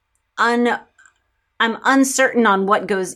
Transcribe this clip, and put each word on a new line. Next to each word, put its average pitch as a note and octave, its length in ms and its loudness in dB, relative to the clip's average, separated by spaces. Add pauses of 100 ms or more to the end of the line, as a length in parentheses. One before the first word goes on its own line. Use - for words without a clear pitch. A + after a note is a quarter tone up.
(380)
un-, A#3+ 420 0 (800)
I'm A3+ 260 -2
uncertain C4 600 2
on G3 200 0
what G3 220 -2
goes F#3+ 280 -4